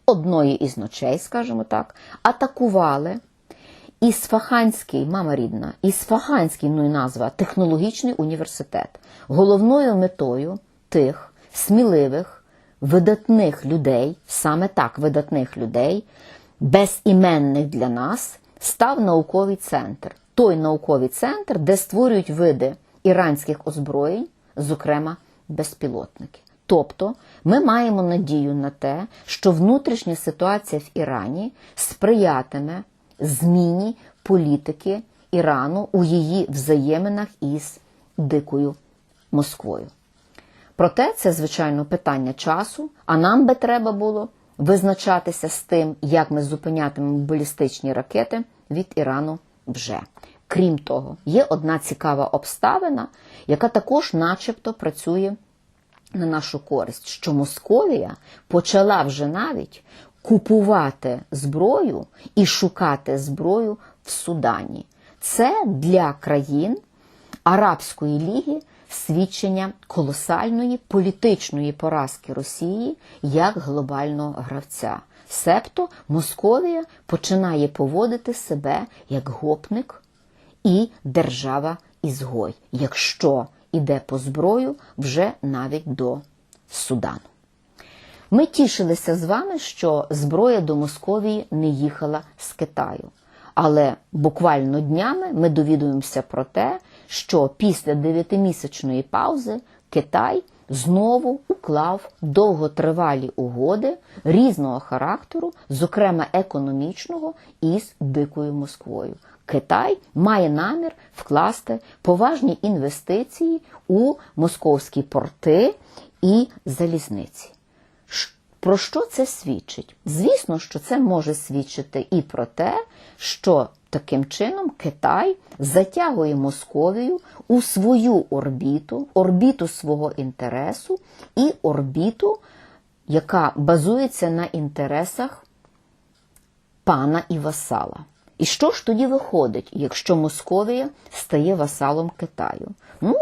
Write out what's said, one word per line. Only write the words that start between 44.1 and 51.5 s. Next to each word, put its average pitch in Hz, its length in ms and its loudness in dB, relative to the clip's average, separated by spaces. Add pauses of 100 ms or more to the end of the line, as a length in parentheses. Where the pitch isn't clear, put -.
визначатися 180 920 2
з - 140 -8
тим, 156 400 0
як 156 280 2
ми 147 120 0
зупинятимемо 147 760 -2
балістичні 143 760 -2
ракети 226 520 -2 (260)
від 170 240 -4
Ірану 151 440 -2 (280)
вже. 117 340 -8 (480)
Крім 175 300 2
того, 135 460 -6
є 202 200 4
одна 156 340 -2